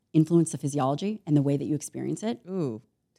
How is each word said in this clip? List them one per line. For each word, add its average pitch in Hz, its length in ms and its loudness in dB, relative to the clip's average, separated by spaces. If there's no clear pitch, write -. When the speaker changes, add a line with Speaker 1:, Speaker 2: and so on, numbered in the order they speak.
Speaker 1:
influence 160 380 4
the 147 80 -6
physiology 143 680 -2
and 151 100 2
the 147 60 6
way 143 160 2
that 143 80 -6
you 147 100 -2
experience 139 480 -6
it? 233 240 -4
Speaker 2:
Ooh, 147 340 -4